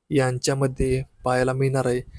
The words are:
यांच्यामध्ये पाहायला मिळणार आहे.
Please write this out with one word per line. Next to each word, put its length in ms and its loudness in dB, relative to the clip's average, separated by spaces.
यांच्यामध्ये 960 0
पाहायला 300 2
मिळणार 320 0
आहे. 160 0